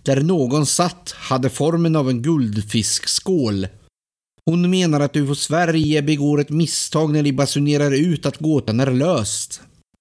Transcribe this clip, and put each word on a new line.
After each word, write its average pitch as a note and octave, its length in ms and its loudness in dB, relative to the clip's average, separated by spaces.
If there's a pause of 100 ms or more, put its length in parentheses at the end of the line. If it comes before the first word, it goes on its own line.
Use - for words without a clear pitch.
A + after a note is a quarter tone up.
där C3+ 180 2
någon D3+ 440 2
satt - 520 -2
hade C3 320 -2
formen E3 460 0
av C#3 140 0
en B2 120 0
guldfiskskål. A2+ 1500 -2 (800)
Hon F3 240 2
menar F3+ 300 2
att C#3+ 160 0
ufo C#3+ 200 0
Sverige D#3 640 0
begår C#3+ 400 0
ett D3 80 -4
misstag D#3 640 0
när D3+ 100 2
de C#3+ 80 2
basunerar C#3+ 600 0
ut D3+ 340 0
att C#3 120 -4
gåtan C#3+ 420 0
är C3+ 120 2
löst. C3 680 -2 (400)